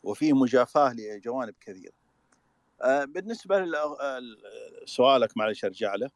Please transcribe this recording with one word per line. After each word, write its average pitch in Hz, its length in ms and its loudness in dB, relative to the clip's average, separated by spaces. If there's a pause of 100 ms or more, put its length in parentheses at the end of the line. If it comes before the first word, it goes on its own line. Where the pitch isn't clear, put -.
وفيه 143 300 0
مجافاة 127 600 4
لجوانب 110 680 -10
كثيرة. 92 320 -18 (880)
آه، 139 240 2
بالنسبة 185 540 -4
لل-، 170 160 -4
آه، 139 460 -4 (640)
سؤالك، 123 520 4
معلش 110 280 -2
أرجع 101 300 -4
له. 117 200 -4